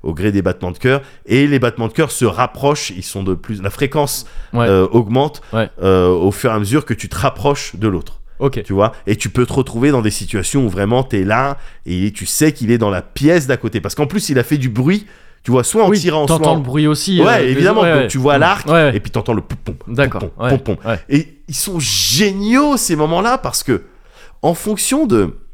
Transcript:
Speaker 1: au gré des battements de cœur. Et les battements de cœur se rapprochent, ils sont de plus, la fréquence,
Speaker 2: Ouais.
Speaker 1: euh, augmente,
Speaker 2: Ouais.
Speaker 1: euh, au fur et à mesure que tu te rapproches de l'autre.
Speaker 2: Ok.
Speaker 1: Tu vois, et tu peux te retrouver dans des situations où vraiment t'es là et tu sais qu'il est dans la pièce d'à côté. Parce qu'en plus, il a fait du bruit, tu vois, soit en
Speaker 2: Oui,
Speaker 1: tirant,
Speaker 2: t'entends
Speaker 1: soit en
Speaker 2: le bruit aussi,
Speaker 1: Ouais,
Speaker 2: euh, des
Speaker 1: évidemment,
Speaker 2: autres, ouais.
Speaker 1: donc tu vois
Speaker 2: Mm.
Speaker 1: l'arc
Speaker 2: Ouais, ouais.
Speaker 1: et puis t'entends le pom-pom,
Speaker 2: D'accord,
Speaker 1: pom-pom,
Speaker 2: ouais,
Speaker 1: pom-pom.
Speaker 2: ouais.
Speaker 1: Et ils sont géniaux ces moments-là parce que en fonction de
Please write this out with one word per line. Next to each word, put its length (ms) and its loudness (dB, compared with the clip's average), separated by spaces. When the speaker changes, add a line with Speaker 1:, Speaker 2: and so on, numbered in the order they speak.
Speaker 1:
au 120 -6
gré 180 -2
des 80 2
battements 300 -4
de 80 -12
cœur. 240 0
Et 200 4
les 120 2
battements 300 -2
de 40 -6
cœur 180 0
se 140 -2
rapprochent, 720 0
ils 80 -10
sont 180 -8
de 120 -2
plus, 280 -8
la 80 -4
fréquence, 540 -2
Speaker 2:
Ouais. 120 2
Speaker 1:
euh, 260 4
augmente, 500 2
Speaker 2:
Ouais. 160 -2
Speaker 1:
euh, 260 4
au 220 2
fur 200 -2
et 40 -2
à 40 -2
mesure 280 0
que 80 -2
tu 160 -10
te 80 -8
rapproches 580 -2
de 120 -2
l'autre. 280 -4
Speaker 2:
Ok. 260 -2
Speaker 1:
Tu 80 -6
vois, 200 2
et 100 2
tu 120 -6
peux 160 2
te 80 -4
retrouver 380 0
dans 100 2
des 100 0
situations 540 -2
où 60 0
vraiment 320 0
t'es 220 -2
là 340 0
et 260 -2
tu 140 -12
sais 280 2
qu'il 180 -2
est 80 4
dans 100 2
la 140 -2
pièce 440 2
d'à 120 0
côté. 240 -4
Parce 120 -6
qu'en 120 0
plus, 240 -4
il 80 2
a 40 2
fait 140 0
du 140 -2
bruit, 340 0
tu 80 -4
vois, 120 4
soit 220 2
en 60 4
Speaker 2:
Oui, 80 4
Speaker 1:
tirant, 260 0
Speaker 2:
t'entends 200 2
Speaker 1:
soit 80 4
en 40 2
Speaker 2:
le 60 -2
bruit 240 0
aussi, 340 2
Speaker 1:
Ouais, 60 6
Speaker 2:
euh, 180 4
des 60 2
Speaker 1:
évidemment, 320 4
Speaker 2:
autres, 80 4
ouais. 100 4
Speaker 1:
donc 100 0
tu 60 -4
vois 220 4
Speaker 2:
Mm. 20 4
Speaker 1:
l'arc 260 2
Speaker 2:
Ouais, 60 2
ouais. 240 4
Speaker 1:
et 40 0
puis 100 -12
t'entends 240 -2
le 80 0
pom-pom, 320 -10
Speaker 2:
D'accord, 280 0
Speaker 1:
pom-pom, 240 -8
Speaker 2:
ouais, 120 0
Speaker 1:
pom-pom. 180 -4
Speaker 2:
ouais. 80 -2
Speaker 1:
Et 260 0
ils 60 -10
sont 260 -6
géniaux 1000 0
ces 180 0
moments-là 400 0
parce 260 -6
que 200 0
en 140 2
fonction 520 -2
de 300 2